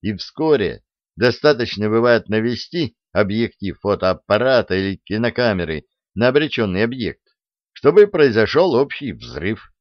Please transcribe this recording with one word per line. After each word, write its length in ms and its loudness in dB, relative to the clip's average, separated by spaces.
и 140 -4
вскоре 680 -2
достаточно 720 0
бывает 420 2
навести 680 -4
объектив 680 -4
фотоаппарата 960 0
или 200 -2
кинокамеры 920 -4
на 140 2
обречённый 540 -2
объект, 380 -6
чтобы 340 4
произошёл 680 2
общий 400 -2
взрыв 680 -10